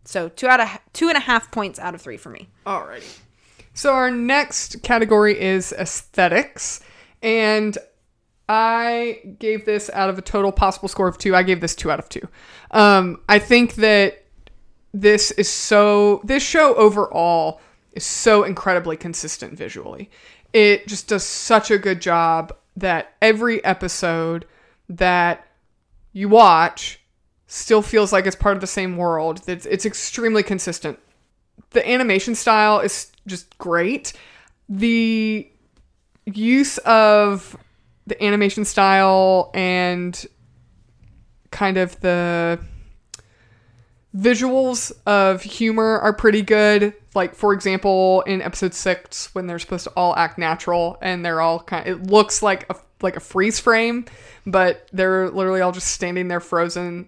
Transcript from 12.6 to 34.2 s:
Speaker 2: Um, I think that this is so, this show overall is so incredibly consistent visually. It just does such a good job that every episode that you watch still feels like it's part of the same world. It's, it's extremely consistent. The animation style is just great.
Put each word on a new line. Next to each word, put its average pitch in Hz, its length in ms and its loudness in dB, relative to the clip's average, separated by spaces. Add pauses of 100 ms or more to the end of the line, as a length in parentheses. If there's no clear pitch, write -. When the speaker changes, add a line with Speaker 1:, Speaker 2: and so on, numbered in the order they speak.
Speaker 2:
Um, 196 580 4
I 208 100 6
think 240 360 4
that 208 480 2 (680)
this 208 380 4
is 196 160 0
so, 208 800 4
this 269 180 0
show 302 320 4
overall 170 840 2 (320)
is - 120 -10
so 208 380 2
incredibly 180 540 -4
consistent - 560 -12
visually. - 560 -14 (420)
It 208 360 6
just 208 200 -12
does 202 160 -2
such - 480 0
a 208 60 2
good 190 240 -4
job 165 520 0 (220)
that 180 460 -4
every 220 420 2
episode 170 840 -4 (440)
that 175 560 0 (680)
you 196 160 -6
watch 190 720 6 (480)
still - 340 0
feels 208 300 0
like 190 140 2
it's 185 100 -4
part 202 220 0
of 185 40 -8
the 190 60 -10
same 185 300 -6
world. 165 500 -2
It's, 180 180 -10
it's 196 200 -4
extremely 220 580 -2
consistent. 180 560 -8 (720)
The - 160 0
animation 233 480 -2
style 214 440 2
is - 320 -6 (160)
just 185 300 -16
great. 180 560 -4 (560)